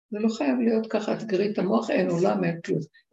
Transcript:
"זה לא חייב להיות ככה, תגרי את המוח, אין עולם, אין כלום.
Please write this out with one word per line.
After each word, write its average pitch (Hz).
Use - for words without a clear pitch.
"זה 208
לא 220
חייב 254
להיות 226
ככה, 220
תגרי 196
את -
המוח, 220
אין 185
עולם, 185
אין 170
כלום. -